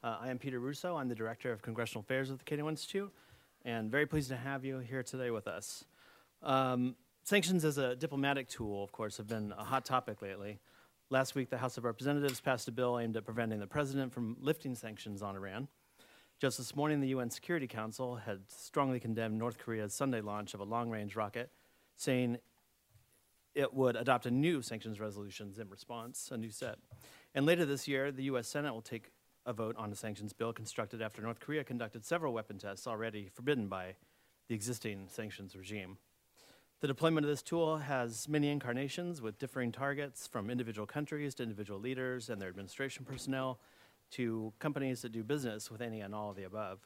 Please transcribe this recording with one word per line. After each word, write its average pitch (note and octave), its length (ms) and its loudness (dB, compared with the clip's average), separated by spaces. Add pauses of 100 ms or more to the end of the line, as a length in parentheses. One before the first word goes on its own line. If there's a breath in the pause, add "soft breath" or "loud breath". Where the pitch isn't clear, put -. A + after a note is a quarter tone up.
Uh, A2+ 200 -2
I B2 80 -4
am B2+ 100 -2
Peter B2+ 220 -2
Russo. D3 360 -2
I'm C3+ 120 0
the A#2+ 80 0
Director A2+ 340 -2
of G#2+ 100 -2
Congressional A2+ 420 -2
Affairs C3 280 0
at C3+ 80 -4
the - 60 -16
Cato D3+ 240 0
Institute, G3 440 -2 (520 loud breath)
and A2+ 260 0
very C#3+ 160 6
pleased C#3+ 220 0
to C3 80 -2
have C3 280 -4
you C3+ 140 -2
here B2+ 240 -4
today B2 300 -2
with G#2+ 160 -2
us. - 360 -6 (560 loud breath)
Um, B2+ 540 4 (300)
sanctions F3+ 400 6
as C#3+ 140 4
a B2+ 180 4
diplomatic C#3 520 2
tool, G2+ 360 -2
of - 80 -10
course, G#2+ 240 -4
have G#2 100 -8
been G#2+ 320 -2
a A2 60 -6
hot B2+ 200 2
topic B2 380 0
lately. G2+ 380 -6 (500 soft breath)
Last C3 240 4
week, C3 160 2
the B2 80 0
House B2 180 0
of A#2 60 -4
Representatives C3+ 580 2
passed C3 280 2
a - 20 -4
bill B2 300 2
aimed A2+ 160 0
at G#2+ 80 -2
preventing A2+ 340 0
the G2+ 80 -4
president C3+ 460 0
from A#2 280 -2
lifting C3+ 360 0
sanctions G#2 440 -8
on G2+ 140 -4
Iran. G2 320 -6 (760 loud breath)
Just C3 180 2
this B2 180 -6
morning, D3 240 4
the C3+ 80 4
U C3 100 2
N B2 100 0
Security D3+ 380 0
Council A2+ 480 -4
had G2+ 320 -4
strongly C3+ 540 2
condemned A2 360 0
North A2+ 220 0
Korea's G#2+ 340 -2
Sunday C3 280 2
launch G#2 340 -4
of G2 60 -8
a G2+ 40 -4
long-range A2 520 -2
rocket, A2 340 -2 (460 soft breath)
saying B2 420 4 (1160)
it C#3 200 4
would B2+ 220 6
adopt A#2+ 280 6
a B2 60 2
new C#3+ 320 6
sanctions A2 360 -4
resolutions G#2 600 -8
in G#2+ 100 -8
response, A#2 640 -10
a B2 60 -2
new A2+ 100 -2
set. A2 300 -6 (560 loud breath)
And C3+ 100 6
later E3+ 220 8
this C#3 200 2
year, C#3 240 2
the C3+ 120 -6
U C3+ 160 2
S A#2 100 -2
Senate D3 240 0
will A2+ 80 -4
take - 300 -8 (340)
a B2 80 -2
vote A2 240 0
on G#2+ 160 -4
a - 20 -6
sanctions G#2 380 -6
bill A#2 220 -2
constructed A2+ 480 -4
after A2 180 -6
North A2+ 180 -4
Korea D3 240 -2
conducted A#2 400 -4
several E3 300 0
weapon G#2+ 240 -4
tests G2 300 -8
already G#2+ 420 -4
forbidden B2 400 2
by F#2 280 -6 (520 soft breath)
the A#2 60 0
existing G#2 560 -4
sanctions G2+ 440 -8
regime. F#2+ 440 -8 (840 loud breath)
The D3+ 60 0
deployment D#3 400 6
of D3 40 4
this C#3 120 0
tool D#3+ 340 4
has C3 500 0
many D3 220 4
incarnations C#3 720 0
with A2 180 -4
differing B2+ 320 -2
targets, C#3 560 -2
from G#2 220 -2
individual A2+ 380 -2
countries D3 480 -2
to - 80 -4
individual G#2 360 -4
leaders B2+ 520 -2
and G#2 100 -2
their F#2+ 80 -4
administration A2+ 560 -6
personnel C3 560 -2 (520 loud breath)
to A2+ 480 -2
companies C3+ 420 0
that A#2 100 -8
do A2+ 100 -4
business A#2 480 -2
with A2+ 120 -6
any A2+ 180 -4
and G2+ 140 -6
all G#2+ 160 -2
of F#2+ 60 -8
the G2 80 -8
above. F#2+ 420 -6